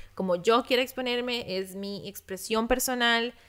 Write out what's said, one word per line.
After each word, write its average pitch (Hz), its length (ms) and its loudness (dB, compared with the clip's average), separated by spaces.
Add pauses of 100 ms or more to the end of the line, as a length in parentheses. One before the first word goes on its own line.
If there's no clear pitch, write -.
(140)
como 185 220 0
yo 226 280 4
quiero 254 200 2
exponerme 247 720 -4
es 185 180 -6
mi 202 320 -8
expresión 220 600 -2
personal, 240 680 2 (160)